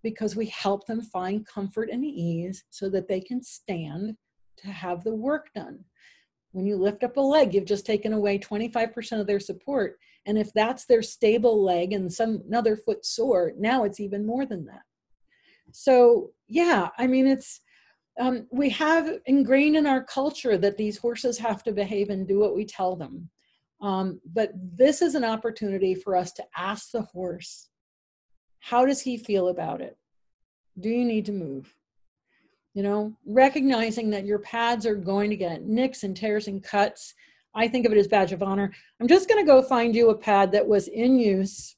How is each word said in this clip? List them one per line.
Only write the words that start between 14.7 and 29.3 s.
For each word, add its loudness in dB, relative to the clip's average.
So, 6
yeah, 2
I 0
mean, 4
it's, -2
um, -2
we 0
have 0
ingrained 4
in 4
our 2
culture -2
that 2
these -4
horses -4
have -4
to -4
behave -4
and -4
do 2
what 2
we -4
tell -4
them. -14
Um, -4
but -2
this 2
is 2
an 0
opportunity -2
for -4
us -2
to -14
ask -8
the -6
horse, -12
how 0
does 0
he -6
feel -2